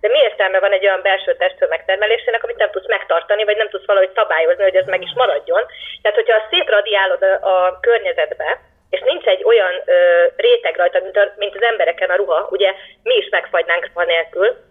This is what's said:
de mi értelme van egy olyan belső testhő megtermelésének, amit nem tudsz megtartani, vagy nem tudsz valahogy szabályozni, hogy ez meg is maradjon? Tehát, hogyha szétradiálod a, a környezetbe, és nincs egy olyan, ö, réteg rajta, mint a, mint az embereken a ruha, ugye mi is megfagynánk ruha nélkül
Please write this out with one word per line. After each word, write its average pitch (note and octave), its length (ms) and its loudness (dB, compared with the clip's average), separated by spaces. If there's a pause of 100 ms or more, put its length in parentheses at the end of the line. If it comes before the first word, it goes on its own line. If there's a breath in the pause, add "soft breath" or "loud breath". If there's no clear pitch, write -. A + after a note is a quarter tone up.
de G#3 80 -2
mi B3+ 100 2
értelme G3 400 2
van F#3+ 140 2
egy F#3+ 140 0
olyan F#3+ 160 0
belső F#3 340 0
testhő F#3 320 -2
megtermelésének, G#3+ 760 -2
amit A3+ 180 -8
nem G#3 80 0
tudsz - 180 -10
megtartani, E3+ 560 -2
vagy G#3 120 0
nem G#3+ 120 -2
tudsz - 180 -10
valahogy F#3+ 280 2
szabályozni, F3 480 0
hogy F#3 140 2
ez F#3 100 2
meg F#3 160 -2
is F3 120 -12
maradjon? F#3+ 480 0 (400 loud breath)
Tehát, G#3 180 0
hogyha A3 300 2
szétradiálod G3+ 720 0
a, F#3+ 100 4 (200)
a F3+ 280 2
környezetbe, F#3 800 -2 (300)
és - 100 -4
nincs D4 240 -2
egy F#3 200 2
olyan, G3+ 300 4 (100)
ö, F3 100 0 (420)
réteg A#3 400 0
rajta, F3+ 260 0
mint F#3+ 140 -6
a, G3+ 200 0
mint G3+ 200 -8
az G3 60 -4
embereken F#3 480 -2
a F3+ 60 0
ruha, F#3 340 -2
ugye F#3+ 200 0 (320 loud breath)
mi A3+ 120 0
is G#3 160 0
megfagynánk E3+ 560 -2
ruha F3 180 -4
nélkül E3+ 520 -2 (140)